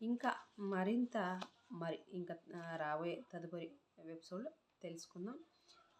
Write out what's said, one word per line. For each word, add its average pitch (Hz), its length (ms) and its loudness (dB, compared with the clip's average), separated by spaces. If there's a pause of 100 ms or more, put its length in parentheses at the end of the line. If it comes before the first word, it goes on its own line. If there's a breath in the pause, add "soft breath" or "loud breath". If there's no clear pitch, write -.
ఇంకా 240 340 4 (220)
మరింత 196 840 4 (320)
మరి 165 260 0 (100)
ఇంకా, 180 280 -4 (200)
ఆ, 165 200 -4
రాబోయే 160 460 0 (120)
తదుపరి 170 360 -6 (280)
ఎపిసోడ్లో 180 520 -8 (320)
తెలుసుకుందాం. 180 560 -6 (600 loud breath)